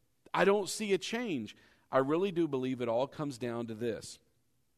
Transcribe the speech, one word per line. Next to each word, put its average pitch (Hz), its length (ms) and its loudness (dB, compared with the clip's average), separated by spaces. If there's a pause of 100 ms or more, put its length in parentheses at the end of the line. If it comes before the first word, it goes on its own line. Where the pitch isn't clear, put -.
(320)
I 170 120 4
don't 196 240 4
see 208 240 -2
a 185 60 4
change." 180 580 -4 (340)
I 135 80 4
really 160 320 2
do 170 160 0
believe 131 340 -2
it 123 80 -2
all 120 200 2
comes 143 300 -8
down 117 280 -4
to 113 80 -8
this. 110 460 -6 (580)